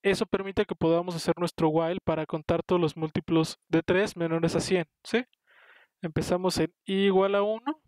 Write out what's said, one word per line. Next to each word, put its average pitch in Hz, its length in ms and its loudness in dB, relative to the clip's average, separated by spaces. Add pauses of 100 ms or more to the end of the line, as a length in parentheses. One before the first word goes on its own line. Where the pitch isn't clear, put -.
eso 196 240 0
permite 196 400 -2
que 196 100 -6
podamos 170 400 0
hacer 165 220 -2
nuestro 165 320 0
while 165 340 0
para 156 220 -2
contar 170 380 -2
todos 180 160 2
los 156 160 0
múltiplos 160 640 -2 (100)
de 165 160 2
tres 190 320 0
menores 165 400 -2
a 165 60 0
cien, 180 240 -2 (180)
¿sí? 247 220 -2 (760)
Empezamos 175 540 -2
en 160 160 -2 (120)
i 196 200 0
igual 196 300 4
a 202 80 2
uno 220 440 -4